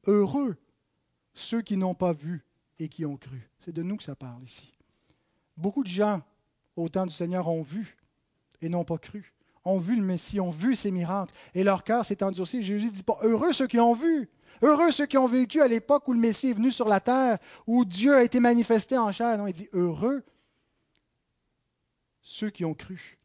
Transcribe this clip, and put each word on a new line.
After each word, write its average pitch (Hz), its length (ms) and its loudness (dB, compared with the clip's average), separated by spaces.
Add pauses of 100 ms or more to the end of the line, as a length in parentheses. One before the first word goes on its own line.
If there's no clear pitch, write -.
Heureux 208 480 2 (800)
ceux - 260 -4
qui 202 160 -4
n'ont 185 160 -2
pas 175 200 0
vu 151 300 -8 (360)
et 160 100 -8
qui 160 160 -10
ont 143 120 -8
cru. » 127 420 -18
C'est 175 140 -16
de 165 100 -8
nous 190 140 -6
que - 60 -14
ça 139 120 -12
parle 123 260 -16
ici. - 320 -18 (840)
Beaucoup 202 260 -4
de 202 60 -6
gens, 196 320 -2 (540)
au 170 140 -4
temps 190 160 -2
du 170 80 -10
Seigneur, 175 360 -4
ont 165 120 -2
vu 165 360 -10 (640)
et 165 80 -6
n'ont 170 160 -4
pas 165 120 -6
cru. - 360 -16 (320)
Ont 190 120 0
vu 185 200 -2
le 214 40 0
Messie, 185 380 -4
ont 185 100 -2
vu 180 260 -2
ses 208 160 -4
miracles. 180 420 -4 (200)
Et 185 100 0
leur 196 200 2
cœur 226 220 0
s'est 202 180 -4
endurci. 190 400 -4
Jésus 208 240 -2
ne 226 40 -4
dit 190 120 -14
pas, « - 180 -2
Heureux 226 320 2
ceux 262 140 0
qui 240 120 0
ont 233 140 6
vu. 285 360 0 (320)
Heureux 302 300 6
ceux 285 140 0
qui 277 120 0
ont 262 100 4
vécu 254 340 2
à 277 60 8
l'époque 247 400 2
où 262 60 0
le 233 60 2
Messie 233 300 2
est 247 40 0
venu 226 180 2
sur 233 160 -2
la 202 140 4
terre, 247 360 2 (300)
où 240 180 4
Dieu 202 300 2
a 254 80 8
été 240 160 2
manifesté 240 580 2
en 220 140 0
chair. » 233 260 -2
Non, 208 80 -4
il 190 80 -4
dit, « 175 200 -14
Heureux 180 500 -2 (2000)
ceux - 280 -8
qui 180 160 -8
ont 160 80 -4
cru. » - 520 -16